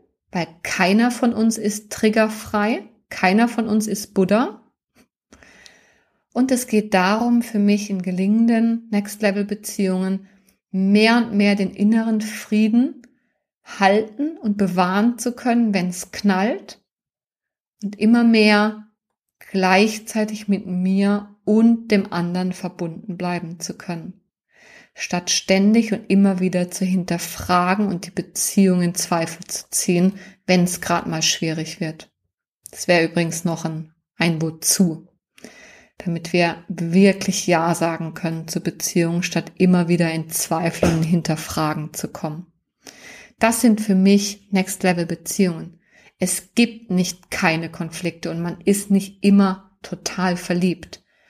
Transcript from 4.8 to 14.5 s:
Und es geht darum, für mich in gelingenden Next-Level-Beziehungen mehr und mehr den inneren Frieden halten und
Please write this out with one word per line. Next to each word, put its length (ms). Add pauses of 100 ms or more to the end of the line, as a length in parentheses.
Und 180
es 160
geht 280
darum, 480
für 180
mich 300
in 120
gelingenden 880
Next-Level-Beziehungen 1400 (460)
mehr 460
und 160
mehr 200
den 160
inneren 500
Frieden 840 (600)
halten 720
und 200